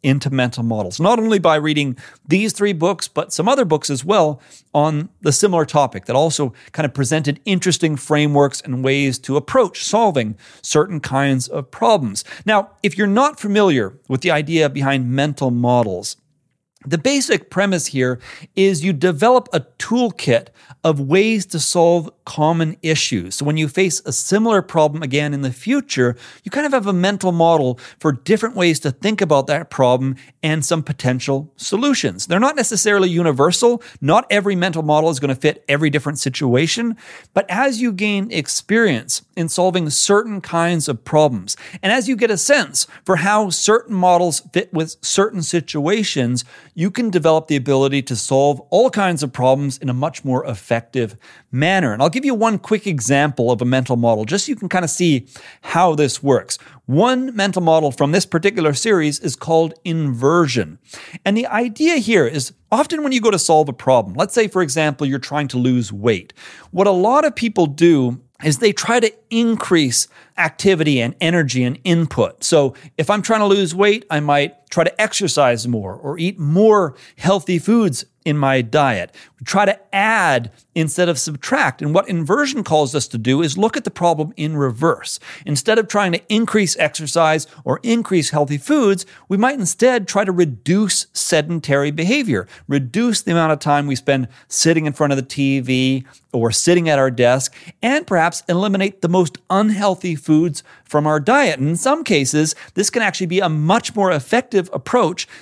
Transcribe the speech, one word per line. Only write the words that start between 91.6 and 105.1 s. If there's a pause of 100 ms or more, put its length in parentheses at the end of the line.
behavior, (200)
reduce
the
amount
of
time
we
spend (220)
sitting
in
front
of
the
T
V (280)
or
sitting
at
our
desk, (260)
and
perhaps
eliminate
the
most (120)
unhealthy
foods (220)
from
our
diet.
And
in
some
cases, (220)
this
can
actually
be
a
much
more
effective
approach (140)